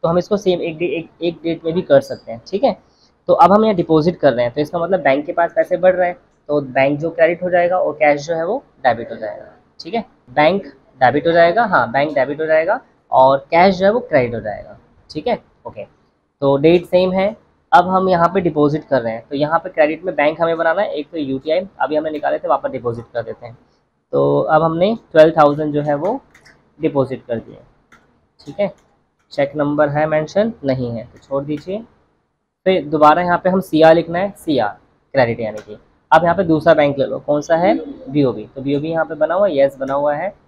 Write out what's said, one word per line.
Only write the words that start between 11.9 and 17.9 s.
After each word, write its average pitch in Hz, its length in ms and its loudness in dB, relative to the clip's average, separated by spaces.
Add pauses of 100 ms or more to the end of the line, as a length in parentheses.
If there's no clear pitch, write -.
bank 143 240 -2
debit 139 260 -2
हो 160 40 -4
जाएगा 160 340 0 (320)
और 131 260 4 (140)
cash 180 260 4
जो 185 80 0
है 202 80 4
वो 247 80 -2
credit 120 340 0
हो 110 60 -6
जाएगा, 101 360 -12 (320)
ठीक 151 180 -8
है, 226 120 -2 (280)
ओके। 104 180 -14 (560)
तो 139 160 2
date 170 280 4
same 180 280 0
है। 190 220 -2 (360)
अब 175 180 6
हम 185 200 0